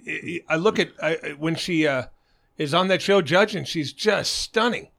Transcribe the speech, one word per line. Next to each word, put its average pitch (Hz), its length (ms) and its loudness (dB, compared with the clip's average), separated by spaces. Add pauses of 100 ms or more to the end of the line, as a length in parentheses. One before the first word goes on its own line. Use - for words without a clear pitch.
I, 165 320 -8 (100)
I 160 60 2
look 202 240 2
at, 170 120 -2 (120)
I, 160 180 0
I, - 160 -8
when 160 180 -2
she, 160 300 0
uh, 131 180 0 (540)
is 147 160 -2
on 185 140 2
that 185 140 2
show 196 200 4
judging, 175 440 2
she's 147 260 -4
just - 420 0
stunning. - 640 -2